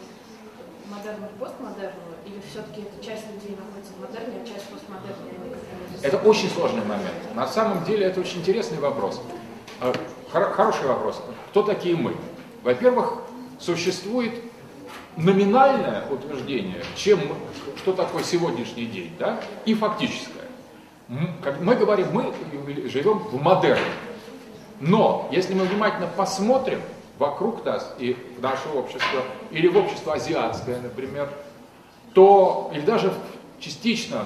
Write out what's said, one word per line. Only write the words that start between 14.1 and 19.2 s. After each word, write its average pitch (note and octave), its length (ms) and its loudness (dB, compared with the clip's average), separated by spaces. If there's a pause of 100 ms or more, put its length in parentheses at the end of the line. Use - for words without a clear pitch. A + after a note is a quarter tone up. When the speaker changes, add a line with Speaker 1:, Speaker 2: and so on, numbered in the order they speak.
Speaker 2:
номинальное G3 920 6
утверждение, B2 720 -4 (140)
чем, F#3+ 240 6 (560)
что - 160 0
такое E3+ 300 0
сегодняшний A#2+ 640 0
день, F2+ 320 -8
да, G#3 220 -2 (260)